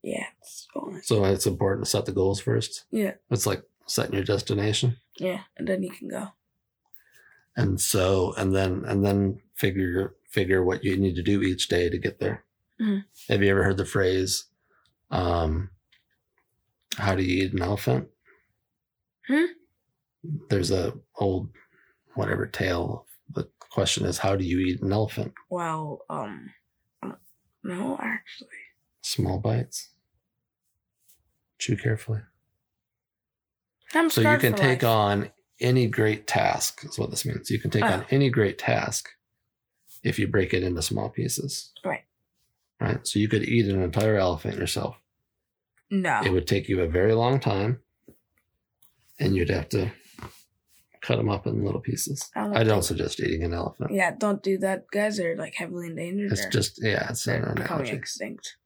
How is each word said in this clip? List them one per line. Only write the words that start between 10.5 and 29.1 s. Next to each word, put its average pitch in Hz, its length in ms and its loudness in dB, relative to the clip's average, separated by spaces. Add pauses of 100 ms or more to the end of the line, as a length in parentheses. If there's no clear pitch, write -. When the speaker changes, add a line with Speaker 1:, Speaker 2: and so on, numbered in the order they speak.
Speaker 2:
what 90 200 0
you 95 120 2
need 95 200 2
to 90 60 -4
do 98 200 2
each 92 260 0
day 87 200 2
to 92 100 -2
get - 200 -4
there. - 260 -4 (360)
Speaker 1:
Mm-hmm. 208 180 2 (340)
Speaker 2:
Have 101 100 2
you 98 80 4
ever 98 140 4
heard 95 120 2
the 95 80 0
phrase, 95 600 0 (680)
um, 87 600 0 (1300)
"How 101 180 0
do 92 80 0
you 92 220 2
eat 95 80 -4
an 92 100 -2
elephant?" 104 460 0 (1200)
Speaker 1:
Hmm? 294 160 4 (1080)
Speaker 2:
There's 95 200 2
a - 240 0 (220)
old, 95 340 0 (640)
whatever, 101 320 -2
tale. - 600 -4 (240)
The - 180 -6 (220)
question 101 360 0
is, 90 120 -2
how 98 180 0
do 95 80 -2
you 90 160 0
eat 92 220 0
an 98 100 0
elephant? 107 400 -2 (180)
Speaker 1:
Well, 160 600 -6
um, 104 400 -10 (1120)
no, 202 380 -6
actually. - 480 -8 (540)
Speaker 2:
Small - 360 -2